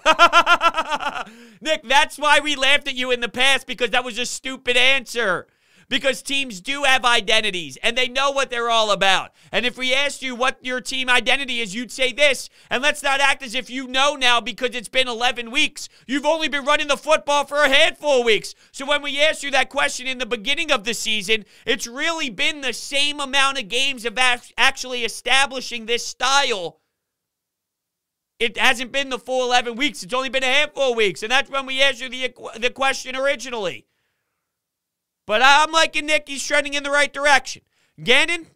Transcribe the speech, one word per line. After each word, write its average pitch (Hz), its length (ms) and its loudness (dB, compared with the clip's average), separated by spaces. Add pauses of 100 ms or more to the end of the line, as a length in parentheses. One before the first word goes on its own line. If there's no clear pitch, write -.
<laughs> 320 1200 4 (360)
Nick, 311 240 -2
that's 277 340 2
why 294 220 4
we 294 140 -2
laughed 277 320 2
at 269 80 -4
you 254 160 -2
in 240 100 0
the 233 80 -4
past, 262 380 0
because 240 240 -4
that 247 140 0
was 233 140 -8
a 240 80 -4
stupid 262 500 -4
answer, 240 680 0 (460)
because 262 300 -2
teams 262 400 -6
do 285 220 -6
have 262 200 4
identities, 214 760 0
and 240 160 0
they 254 100 0
know 269 220 -2
what 269 180 -2
they're 233 220 -4
all 220 200 2
about. 185 400 2 (220)
And 226 140 0
if 247 100 -4
we 254 160 -2
asked 277 300 -2
you 254 120 -6
what 254 300 -2
your 254 160 -4
team 262 300 -4
identity 247 500 2
is, 196 140 -6
you'd 233 180 -8
say 262 220 -2
this. 277 340 2 (220)
And 247 120 -2
let's 285 200 0
not 277 180 0
act 277 220 4
as 233 120 -12
if 254 140 -6
you 254 180 -8
know 269 280 0
now 247 260 4
because 233 340 -6
it's 240 140 -8
been 262 180 0
eleven 240 440 -4
weeks. 294 400 -2 (160)
You've 269 180 -4
only 311 240 2
been 277 160 -4
running 294 240 2
the 277 80 2
football 285 480 0
for 285 140 -4
a 294 100 4
handful 285 520 4
of 240 40 -2
weeks. 214 300 0 (180)
So 269 140 -10
when 294 160 0
we 285 180 -4
asked 302 220 2
you 277 80 -6
that 269 180 2
question 277 380 -2
in 262 100 -4
the 254 80 -6
beginning 262 480 -4
of 226 120 -2
the 226 100 -4
season, 214 500 -2 (220)
it's 240 200 -2
really 302 440 -4
been 285 320 -4
the 254 100 -4
same 285 480 -2
amount 269 380 0
of 214 100 -8
games 254 380 -2
of 208 100 -6
act-, 247 400 0
actually 254 480 0
establishing 247 800 -2
this 233 220 -4
style. 247 760 -2 (1600)
It 233 180 -2
hasn't 240 360 2
been 269 180 -2
the 247 80 -4
full 254 260 -2
eleven 247 320 2
weeks. 269 260 -2
It's 185 120 -8
only 262 160 -2
been 262 120 0
a 262 40 0
handful 277 460 2
of 233 40 0
weeks. 202 260 0
And 220 80 -6
that's 262 200 2
when 269 160 -4
we 262 160 0
asked 269 180 2
you 262 80 -8
the, 254 240 -6 (260)
the 233 120 -2
question 254 440 -4
originally. 240 680 -4 (1400)
But 214 160 0
I'm 285 280 6
liking 320 360 2
Nick. 302 220 0
He's 277 160 -8
trending 285 300 0
in 285 80 -2
the 285 80 -4
right 285 220 2
direction. 277 500 2 (400)
Gannon, 311 540 2